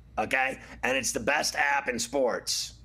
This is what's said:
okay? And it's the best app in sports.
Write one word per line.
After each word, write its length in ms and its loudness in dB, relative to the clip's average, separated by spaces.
okay? 400 0
And 120 2
it's 160 0
the 80 -2
best 360 2
app 340 2
in 80 -2
sports. 760 0